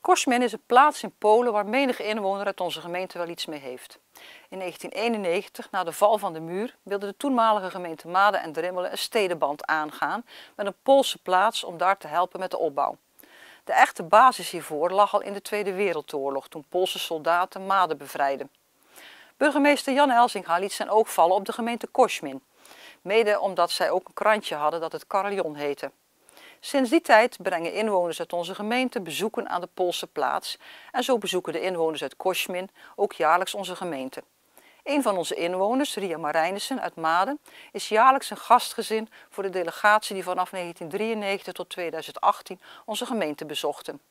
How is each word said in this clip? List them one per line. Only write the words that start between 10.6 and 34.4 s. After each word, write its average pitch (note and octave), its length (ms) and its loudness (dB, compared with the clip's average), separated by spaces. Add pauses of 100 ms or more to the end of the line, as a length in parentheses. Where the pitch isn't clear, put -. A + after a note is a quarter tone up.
een G3 180 -4
Poolse C4+ 340 4
plaats F#3 460 2
om E3+ 140 -10
daar F#3 200 2
te - 100 -16
helpen F3 320 -2
met F#3 120 -6
de - 60 -4
opbouw. C#3+ 400 -2 (680)
De - 100 -6
echte - 300 4
basis G#3 460 6
hiervoor D#3+ 400 -2
lag G3 240 4
al G3+ 80 2
in G3+ 120 -8
de G3+ 80 -8
Tweede G3+ 320 -4
Wereldoorlog, D3+ 760 -4
toen D3+ 220 -14
Poolse F3+ 300 0
soldaten F3 680 -2
Maden F3+ 320 2
bevrijden. C#3 540 -4 (840)
Burgemeester C#4 560 4
Jan C#4 180 4
Elzinga G#3 460 2
liet B3 160 -2
zijn - 160 -6
oog A3 240 4
vallen F3 220 6
op G3 100 -2
de A3+ 80 -6
gemeente A#3 340 -6
Kosmin, D3+ 560 0 (580)
mede G#3 380 2
omdat F3+ 320 0
zij D#3+ 200 0
ook F#3 160 0
een - 60 -20
krantje G#3 420 2
hadden D3+ 240 0
dat D#3+ 120 -6
het - 160 -10
Carillon G3 480 -2
heette. C#3+ 360 -6 (720)
Sinds C4 260 0
die E4 120 4
tijd A#3+ 400 6
brengen E3+ 320 -4
inwoners F#3 460 0
uit E3+ 140 -8
onze F3 220 -6
gemeente A#3+ 460 -2
bezoeken E3+ 480 -6
aan F3 120 -4
de F3 120 -12
Poolse F3 340 -2
plaats C#3+ 500 -4 (340)
en - 120 -2
zo B3+ 140 2
bezoeken F3 360 -2
de D#3+ 80 -2
inwoners D#3+ 400 -2
uit C#3 140 -8
Kosmin F#3 540 -4 (260)
ook G3+ 180 -2
jaarlijks E3+ 400 2
onze F#3 220 -8
gemeente. C3+ 480 -8 (600)